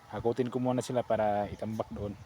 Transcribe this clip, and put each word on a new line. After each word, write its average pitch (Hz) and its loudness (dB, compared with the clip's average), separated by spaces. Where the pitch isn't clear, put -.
Hakutin 120 2
ko 123 0
muna 127 2
sila 123 0
para 104 2
itambak 110 -4
doon. 104 -6